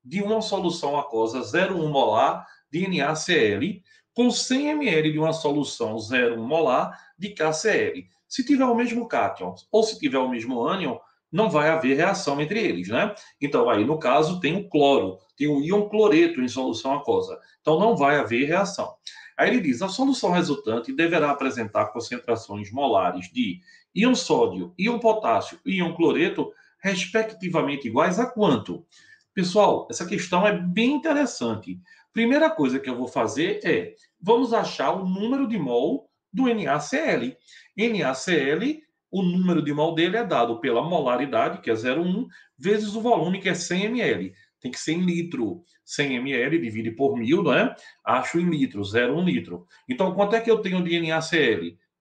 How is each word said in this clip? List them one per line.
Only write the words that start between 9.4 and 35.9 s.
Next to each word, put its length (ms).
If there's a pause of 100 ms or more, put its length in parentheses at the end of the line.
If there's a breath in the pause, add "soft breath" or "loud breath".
ou 120
se 160
tiver 200
o 100
mesmo 360
ânion, 320 (340 soft breath)
não 180
vai 200
haver 260
reação 460
entre 200
eles, 280
né? 240 (260 loud breath)
Então, 300
aí, 160
no 120
caso, 420
tem 180
o 120
cloro, 480 (200 soft breath)
tem 100
o 140
íon 260
cloreto 540
em 60
solução 460
aquosa. 460 (220 soft breath)
Então, 180
não 160
vai 220
haver 280
reação. 480 (440 loud breath)
Aí 120
ele 120
diz, 200
"A 60
solução 440
resultante 600
deverá 400
apresentar 560
concentrações 840
molares 600
de 300 (340 loud breath)
íon 180
sódio, 640
íon 220
potássio 640
e 120
íon 160
cloreto, 580 (300 loud breath)
respectivamente 1080
iguais 320
a 60
quanto?" 600 (480 soft breath)
Pessoal, 560
essa 160
questão 400
é 120
bem 340
interessante. 880 (340 soft breath)
Primeira 360
coisa 300
que 100
eu 60
vou 120
fazer 560
é, 320 (240 soft breath)
vamos 340
achar 380
o 160
número 400
de 100
mol 520 (220)